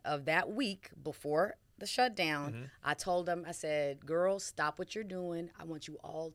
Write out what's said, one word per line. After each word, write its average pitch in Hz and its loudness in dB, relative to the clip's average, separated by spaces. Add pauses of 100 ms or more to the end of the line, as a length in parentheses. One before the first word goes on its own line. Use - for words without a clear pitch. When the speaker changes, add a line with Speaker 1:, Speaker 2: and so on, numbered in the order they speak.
Speaker 1:
of 143 0
that 165 4
week 208 -2 (120)
before 151 2 (220)
the - -8
shutdown, 165 2
Speaker 2:
Mm-hmm. 120 -6 (200)
Speaker 1:
I 147 2
told 180 2
them, 175 0
I 170 -6
said, 147 0
"Girls, 185 2
stop 151 0
what 185 -6
you're 220 -4
doing. 175 -4
I 165 -12
want 160 -8
you 151 -10
all 160 -4